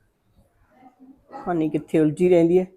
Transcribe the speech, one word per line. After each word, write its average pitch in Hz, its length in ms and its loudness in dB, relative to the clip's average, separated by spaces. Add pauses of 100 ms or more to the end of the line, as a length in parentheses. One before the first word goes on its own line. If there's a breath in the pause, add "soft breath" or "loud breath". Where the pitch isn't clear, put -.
(1500)
ਹਾਨੀ 160 220 -4
ਕਿੱਥੇ 151 300 -4
ਉਲਝੀ 156 300 2
ਰਹਿੰਦੀ 175 300 4
ਹੈ? 185 60 -2 (120)